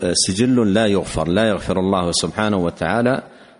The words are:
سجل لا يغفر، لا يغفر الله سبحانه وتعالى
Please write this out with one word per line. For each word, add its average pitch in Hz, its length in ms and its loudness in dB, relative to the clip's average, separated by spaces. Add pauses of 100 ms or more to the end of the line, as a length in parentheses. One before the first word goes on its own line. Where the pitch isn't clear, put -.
(140)
سجل 110 600 2
لا 110 120 4
يغفر، 85 420 0
لا 101 200 2
يغفر 92 320 -2
الله 92 320 0
سبحانه 104 460 -2
وتعالى 98 680 -2 (360)